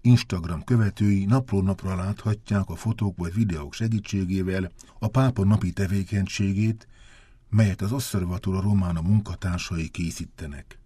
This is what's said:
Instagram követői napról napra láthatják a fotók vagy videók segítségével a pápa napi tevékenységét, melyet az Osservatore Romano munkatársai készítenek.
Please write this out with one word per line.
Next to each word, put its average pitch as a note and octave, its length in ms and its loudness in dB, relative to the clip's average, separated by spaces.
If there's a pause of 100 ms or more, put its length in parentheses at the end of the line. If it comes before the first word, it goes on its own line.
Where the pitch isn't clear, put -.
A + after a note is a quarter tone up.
Instagram F2 600 4
követői G#2 600 2
napról G#2+ 380 2
napra F#2+ 320 -2
láthatják G2 720 -2
a E2 80 -10
fotók G#2 400 -2
vagy F2 180 -6
videók F2+ 380 -2
segítségével F#2+ 960 -2 (280)
a A2+ 100 -4
pápa B2+ 360 2
napi F#2+ 280 4
tevékenységét, G2 1160 -2 (640)
melyet G#2 320 4
az G#2 100 -4
Osservatore F#2+ 680 -2
Romano F#2 420 0
munkatársai F2+ 840 -2
készítenek. D#2+ 960 -10